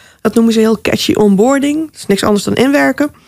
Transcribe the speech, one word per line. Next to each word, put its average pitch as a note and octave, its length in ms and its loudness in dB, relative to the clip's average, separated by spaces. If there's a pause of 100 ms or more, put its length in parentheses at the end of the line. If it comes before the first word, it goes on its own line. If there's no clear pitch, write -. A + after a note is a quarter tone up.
(220)
dat G#3+ 140 -2
noemen A3+ 180 2
ze A3 60 2
heel A3 220 2
catchy - 320 -2
onboarding. C4+ 720 2
Dat - 100 -18
is - 100 -18
niks G3 180 -2
anders G#3 200 0
dan - 120 -4
inwerken. C#4 560 0 (160)